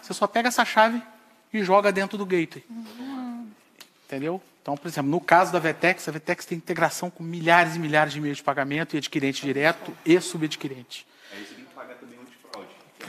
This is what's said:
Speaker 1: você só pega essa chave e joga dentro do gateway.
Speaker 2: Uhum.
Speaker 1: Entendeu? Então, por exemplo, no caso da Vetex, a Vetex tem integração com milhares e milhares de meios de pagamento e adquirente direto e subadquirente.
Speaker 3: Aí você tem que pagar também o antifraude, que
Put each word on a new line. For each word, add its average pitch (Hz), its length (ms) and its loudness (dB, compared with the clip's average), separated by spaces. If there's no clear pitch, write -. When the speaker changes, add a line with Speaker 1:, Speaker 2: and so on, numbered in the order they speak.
Speaker 1:
você - 120 -10
só - 140 -2
pega 226 200 0
essa 233 180 2
chave 226 360 4
e 214 100 0
joga 196 280 6
dentro 196 260 -2
do 202 80 -4
gateway. 170 440 -2
Speaker 2:
Uhum. 240 800 -12
Speaker 1:
Entendeu? 156 360 -6
Então, 143 160 -6
por 170 100 -10
exemplo, 143 240 -2
no 175 100 2
caso 170 300 6
da 175 80 2
Vetex, 165 480 0
a 156 40 -4
Vetex 160 340 -6
tem 175 120 -6
integração 165 520 -2
com 175 140 -14
milhares 165 520 4
e 170 40 -6
milhares 151 340 2
de 151 80 -6
meios 143 160 -2
de - 60 -14
pagamento 143 520 -2
e - 20 0
adquirente 139 460 -2
direto 143 520 0
e 175 140 6
subadquirente. 151 840 -8
Speaker 3:
Aí 104 140 -16
você 95 80 -18
tem 123 120 -20
que - 80 -20
pagar 123 220 -18
também 120 220 -20
o 123 40 -20
antifraude, - 480 -18
que - 120 -18